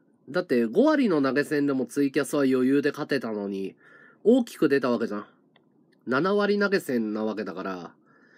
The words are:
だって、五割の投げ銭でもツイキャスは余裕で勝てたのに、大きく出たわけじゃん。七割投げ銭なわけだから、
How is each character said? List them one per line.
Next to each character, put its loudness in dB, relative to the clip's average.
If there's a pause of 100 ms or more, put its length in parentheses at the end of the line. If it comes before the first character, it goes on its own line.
(280)
だ -2
っ -6
て、 2
五 2
割 4
の 2
投 0
げ 0
銭 0
で 0
も -2
ツ -2
イ -2
キ -2
ャ 0
ス -4
は 2
余 2
裕 2
で 0
勝 -8
て -2
た -6
の -6
に、 -8 (480)
大 4
き -18
く 2
出 2
た 0
わ 2
け -2
じ -6
ゃ -6
ん。 -12 (800)
七 0
割 2
投 2
げ 0
銭 -2
な -4
わ -4
け -6
だ -10
か -10
ら、 -10 (460)